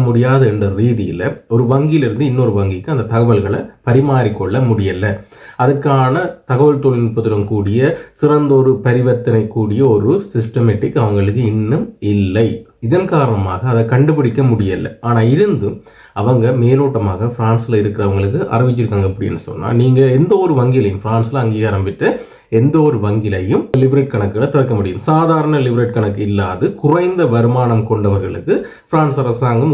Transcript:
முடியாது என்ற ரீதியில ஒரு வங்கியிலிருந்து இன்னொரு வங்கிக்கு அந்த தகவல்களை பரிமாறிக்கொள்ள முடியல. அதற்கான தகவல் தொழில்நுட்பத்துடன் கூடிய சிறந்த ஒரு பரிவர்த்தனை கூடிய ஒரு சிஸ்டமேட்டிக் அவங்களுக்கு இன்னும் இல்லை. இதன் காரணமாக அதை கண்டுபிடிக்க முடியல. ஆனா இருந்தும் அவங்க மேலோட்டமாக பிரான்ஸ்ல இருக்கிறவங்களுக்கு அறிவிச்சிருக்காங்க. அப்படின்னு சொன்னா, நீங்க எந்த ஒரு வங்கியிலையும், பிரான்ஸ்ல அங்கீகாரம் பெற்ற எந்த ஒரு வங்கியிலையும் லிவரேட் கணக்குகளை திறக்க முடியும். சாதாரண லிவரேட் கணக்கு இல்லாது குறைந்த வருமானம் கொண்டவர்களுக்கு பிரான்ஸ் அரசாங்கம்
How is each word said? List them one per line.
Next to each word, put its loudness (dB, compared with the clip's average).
முடியாது 2
என்ற 0
ரீதியில 0
ஒரு 2
வங்கியிலிருந்து 0
இன்னொரு 2
வங்கிக்கு -4
அந்த -2
தகவல்களை 2
பரிமாறிக்கொள்ள 0
முடியல. -2
அதற்கான 2
தகவல் 2
தொழில்நுட்பத்துடன் 0
கூடிய 0
சிறந்த 2
ஒரு 4
பரிவர்த்தனை 2
கூடிய 0
ஒரு 2
சிஸ்டமேட்டிக் 0
அவங்களுக்கு 0
இன்னும் -2
இல்லை. 0
இதன் 0
காரணமாக 0
அதை 2
கண்டுபிடிக்க 2
முடியல. -2
ஆனா 2
இருந்தும் 0
அவங்க 2
மேலோட்டமாக 0
பிரான்ஸ்ல 0
இருக்கிறவங்களுக்கு -2
அறிவிச்சிருக்காங்க. 0
அப்படின்னு -6
சொன்னா, -8
நீங்க 4
எந்த 2
ஒரு 0
வங்கியிலையும், 0
பிரான்ஸ்ல -2
அங்கீகாரம் -2
பெற்ற -2
எந்த 2
ஒரு 0
வங்கியிலையும் -2
லிவரேட் 2
கணக்குகளை -2
திறக்க 0
முடியும். -4
சாதாரண 0
லிவரேட் -2
கணக்கு -2
இல்லாது -2
குறைந்த 0
வருமானம் 2
கொண்டவர்களுக்கு -2
பிரான்ஸ் 0
அரசாங்கம் 0